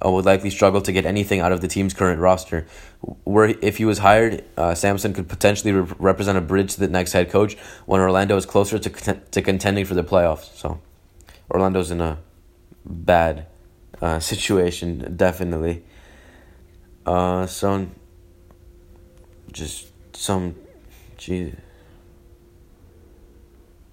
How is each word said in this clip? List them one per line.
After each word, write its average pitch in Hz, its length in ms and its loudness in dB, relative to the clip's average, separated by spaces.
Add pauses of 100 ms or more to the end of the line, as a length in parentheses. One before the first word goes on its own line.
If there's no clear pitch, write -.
uh, 95 60 4
would 92 140 2
likely 98 260 4
struggle 98 300 4
to 98 100 -4
get 92 160 0
anything 98 320 0
out 87 120 2
of 90 80 0
the 92 80 -2
team's 95 280 -2
current 90 240 0
roster. 87 480 0 (580)
Were, 107 360 4
if 101 160 0
he 110 80 0
was 104 120 2
hired, 104 460 4 (140)
uh, 85 180 0
Sampson 101 360 0
could 90 160 -6
potentially 104 440 0
re-, 92 260 0
represent 95 400 2
a 90 40 2
bridge 95 340 -2
to 92 60 -8
the 95 60 2
next 90 260 -2
head 90 180 2
coach 104 240 2 (320)
when 95 120 2
Orlando 95 380 2
is 95 80 -2
closer 101 320 0
to 101 140 -6
cont-, - 400 -8
to 98 100 0
contending 98 440 0
for 95 100 -4
the 87 80 0
playoffs. 85 520 0
So, 80 240 -10 (720)
Orlando's 92 400 0
in 85 120 -4
a 80 180 -4 (640)
bad, 82 600 0 (560)
uh, 82 160 0
situation, 87 960 -2
definitely. 85 680 -2 (1200)
Uh, 90 400 0
so, 98 400 -4 (1600)
just - 360 -12 (280)
some, 90 400 -4 (640)
gee. 90 360 -8 (2500)